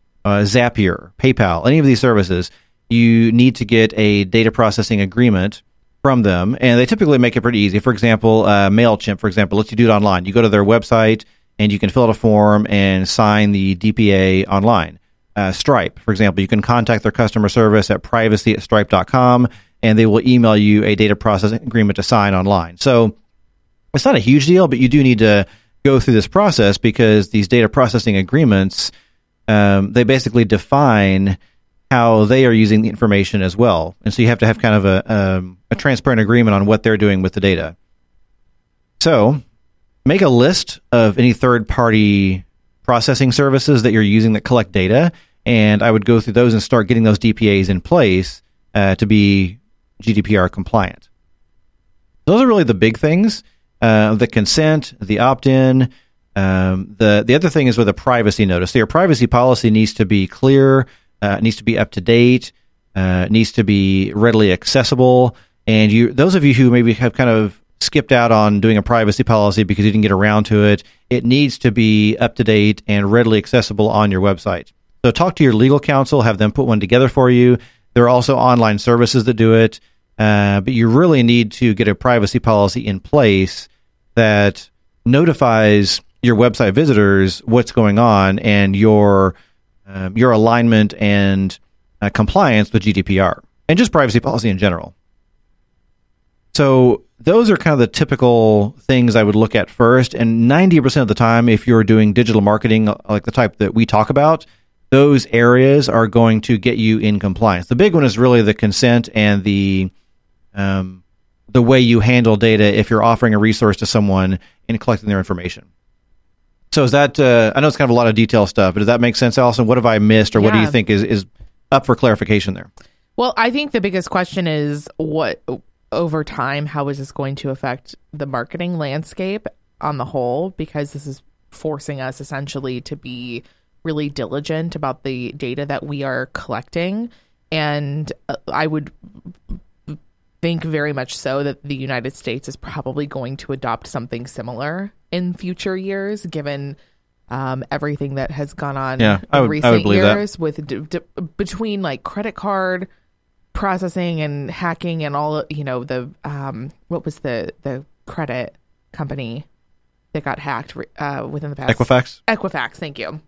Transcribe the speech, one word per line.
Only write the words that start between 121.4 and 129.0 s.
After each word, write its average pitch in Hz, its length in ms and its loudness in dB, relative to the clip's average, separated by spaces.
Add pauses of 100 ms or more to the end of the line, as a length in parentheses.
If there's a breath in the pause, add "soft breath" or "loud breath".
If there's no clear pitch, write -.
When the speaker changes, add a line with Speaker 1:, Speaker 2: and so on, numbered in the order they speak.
Speaker 1:
up 135 140 0
for 120 100 0
clarification 104 580 -2
there? 92 180 -16 (440 soft breath)
Speaker 2:
Well, 247 220 -4
I 226 120 0
think 285 220 -6
the 226 100 -4
biggest 180 300 -6
question 180 360 -6
is 147 400 -6 (100)
what, 156 440 -6 (500)
over 160 320 -4
time, 143 440 -8
how 143 220 -8
is 139 100 -10
this 135 120 -14
going 139 240 -8
to 139 140 -10
affect 131 460 -10 (180)
the 147 140 -12
marketing 170 500 -8
landscape 160 680 -10 (340)